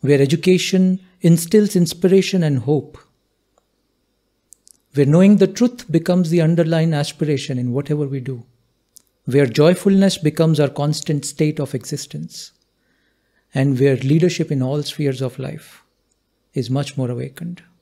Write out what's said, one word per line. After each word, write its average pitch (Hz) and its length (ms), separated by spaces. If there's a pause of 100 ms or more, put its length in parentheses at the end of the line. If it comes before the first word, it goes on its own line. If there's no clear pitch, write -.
where 139 200
education 185 760 (220)
instills 180 540
inspiration 185 680
and 143 160
hope, 131 380 (2000)
where 139 120
knowing 185 320
the 190 100
truth 233 420
becomes 165 400
the 170 120
underlying 165 520
aspiration 147 640
in 123 140
whatever 143 340
we 135 140
do, 123 260 (760)
where 135 240
joyfulness 185 720
becomes 160 400
our 143 100
constant 147 560
state 151 340
of 139 140
existence, - 760 (1040)
and 135 240
where 135 180
leadership 160 540
in 139 100
all 139 220
spheres 135 380
of 127 180
life 143 440 (680)
is 120 160
much 135 260
more 127 140
awakened. 135 540 (180)